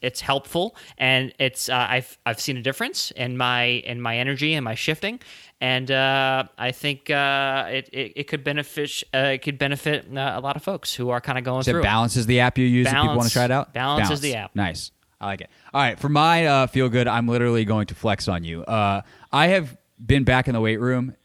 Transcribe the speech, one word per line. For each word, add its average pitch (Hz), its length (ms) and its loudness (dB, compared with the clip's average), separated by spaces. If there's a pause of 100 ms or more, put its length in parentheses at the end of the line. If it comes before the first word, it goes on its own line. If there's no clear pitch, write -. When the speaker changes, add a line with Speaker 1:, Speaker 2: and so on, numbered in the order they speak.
Speaker 1:
it's 127 200 -6
helpful, 170 540 -2 (220)
and 131 400 2
it's, - 320 -2
uh, 123 200 2
I've, 127 360 -4
I've 117 160 -2
seen 135 160 -4
a 120 40 -8
difference 226 500 -4
in 123 260 -6
my, 123 280 0
in 120 360 -4
my 117 160 -4
energy 139 360 -2
and 143 120 -2
my 113 100 -6
shifting. 196 440 -4 (420)
And, 127 300 0
uh, 135 540 2 (120)
I 123 140 -2
think, 139 380 -6
uh, 139 600 0
it, 131 240 -6
it, 127 220 -6
it 143 120 -6
could 143 160 -6
benefit, 147 600 -6 (100)
uh, 131 40 2 (180)
it 123 80 -8
could 143 160 -4
benefit, 143 540 -2
uh, 135 220 -4
a 120 60 -6
lot 139 160 -4
of 151 60 -14
folks 190 300 -6
who 123 180 -4
are 123 100 -2
kinda 127 200 -4
going 127 220 -2
Speaker 2:
So 127 60 0
it 120 40 4
Speaker 1:
through 170 80 0
it. - 20 0
Speaker 2:
balances 113 420 2
the 123 160 4
app 127 160 2
you 127 80 4
use 123 220 4
if 131 40 2
people 143 140 2
wanna 151 120 2
Speaker 1:
Balance, 120 160 2
Speaker 2:
try 123 120 2
it 123 60 2
out? 135 200 -2
Speaker 1:
balance 139 340 -2
is - 20 2
Speaker 2:
Balance. 143 140 -2
Speaker 1:
the 139 140 -2
app. 101 200 -8
Speaker 2:
Nice. 92 360 -4 (300)
I 104 60 -6
like 98 140 -6
it. - 80 -18 (240)
All 139 80 0
right, 120 160 0
for 139 120 -2
my, 165 380 4
uh, 139 200 4
feel 131 220 2
good, 120 180 2
I'm 117 200 0
literally 120 380 2
going 107 220 2
to - 80 -10
flex 104 320 -2
on 87 160 -2
you. 82 200 -8
Uh, 101 400 0 (280)
I 151 160 4
have 175 300 0 (260)
been 135 220 4
back 127 220 4
in 131 80 0
the 113 40 0
weight 110 220 0
room, 127 440 -2